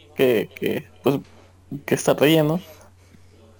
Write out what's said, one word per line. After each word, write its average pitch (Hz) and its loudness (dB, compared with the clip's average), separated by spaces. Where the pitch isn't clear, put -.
que, 127 2
que, - -6
pues, 143 0
que - 0
estar - -2
leyendo. 156 2